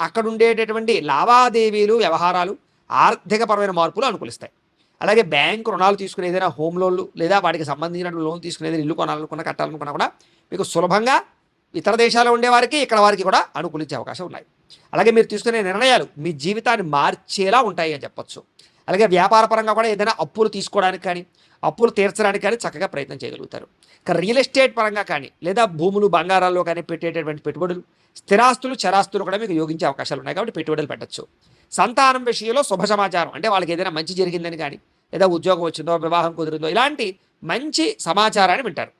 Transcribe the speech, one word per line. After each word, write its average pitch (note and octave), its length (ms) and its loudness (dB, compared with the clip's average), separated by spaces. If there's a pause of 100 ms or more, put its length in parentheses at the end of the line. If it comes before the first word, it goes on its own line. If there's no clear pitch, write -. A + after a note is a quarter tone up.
అక్కడ A3 200 -2
ఉండేటటువంటి A3+ 720 0
లావాదేవీలు, G#3+ 960 4 (100)
వ్యవహారాలు, F3 520 0 (340)
ఆర్థికపరమైన G3+ 800 2
మార్పులు E3+ 400 0
అనుకూలిస్తాయి. C3 420 -10 (500)
అలాగే G#3+ 200 6
బ్యాంకు E3+ 480 0
రుణాలు F#3+ 320 2
తీసుకుని F3+ 260 -6
ఏదైనా F3+ 300 0
హోమ్ E3 220 -4
లోన్లు F#3 360 0
లేదా E3+ 220 2
వాటికి E3 260 -2
సంబంధించిన E3+ 460 -6 (160)
లోన్ E3 160 -6
తీసుకుని D#3+ 260 -8
ఏదైనా D#3+ 140 -2
ఇల్లు D3+ 180 -2
కొనాలనుకున్నా, D#3 440 -6
కట్టాలనుకున్నా D3+ 480 -6
కూడా F#3 160 -2 (440)
మీకు F3+ 200 -4
సులభంగా G3+ 440 2 (580)
ఇతర G3 200 0
దేశాల్లో A#3 380 4
ఉండే A#3+ 160 2
వారికి, A#3+ 380 4
ఇక్కడ A3+ 200 2
వారికి G3+ 240 2
కూడా B3 100 6 (160)
అనుకూలించే D#3 400 -6
అవకాశం B2+ 280 -10
ఉన్నాయి. C3+ 220 -16 (480)
అలాగే G3 220 4
మీరు A3+ 160 6
తీసుకునే A3 300 -2
నిర్ణయాలు G3+ 440 2 (120)
మీ D#3+ 140 -4 (120)
జీవితాన్ని G#3+ 400 -2 (120)
మార్చేలా F#3+ 640 0 (100)
ఉంటాయి D#3+ 240 -4
అని C3+ 100 -12
చెప్పొచ్చు. - 380 -16 (460)
అలాగే F#3+ 180 4
వ్యాపార G3 380 6
పరంగా A3 280 2
కూడా A3+ 160 2
ఏదైనా G#3 260 0 (100)
అప్పులు G#3+ 320 0
తీసుకోవడానికి F#3+ 520 -2
కానీ, F3 180 -6 (380)
అప్పులు A3 260 2
తీర్చడానికి G3+ 560 0
కానీ A3+ 100 0
చక్కగా F3+ 300 -6
ప్రయత్నం C#3 380 -8
చేయగలుగుతారు. - 420 -14 (360)
ఇక - 80 -4
రియల్ F#3 280 0
ఎస్టేట్ B3+ 380 2
పరంగా G#3+ 260 -2
కానీ, D3 260 -6 (140)
లేదా F#3+ 220 0
భూములు, G3 420 0
బంగారాల్లో F3+ 640 2
కానీ E3+ 220 -4
పెట్టేటటువంటి D#3+ 520 -6
పెట్టుబడులు, E3+ 400 -6 (340)
స్థిరాస్తులు, B3+ 640 2
చరాస్తులు F#3+ 420 0
కూడా F#3+ 180 -2
మీకు G#3 100 -6
యోగించే D#3+ 340 -2
అవకాశాలు C3+ 360 -6
ఉన్నాయి D3 120 -8
కాబట్టి A3 240 -6
పెట్టుబడులు D#3 280 -4
పెట్టొచ్చు. B2+ 400 -12 (460)
సంతానం B3+ 520 2
విషయంలో A#3 380 -2
శుభ G3 220 -4
సమాచారం F#3+ 500 0
అంటే E3+ 140 -6
వాళ్ళకి F#3 240 0
ఏదైనా F3+ 180 -4
మంచి D#3+ 300 -8
జరిగిందని E3+ 360 -4
కానీ, D3+ 220 -10 (340)
లేదా F#3 140 4
ఉద్యోగం F3 360 0
వచ్చిందో, E3 340 -2
వివాహం E3 420 0
కుదిరిందో, D#3 300 -6
ఇలాంటి B3+ 380 0 (380)
మంచి B3+ 560 -4
సమాచారాన్ని G3+ 680 2
వింటారు. B2+ 320 -8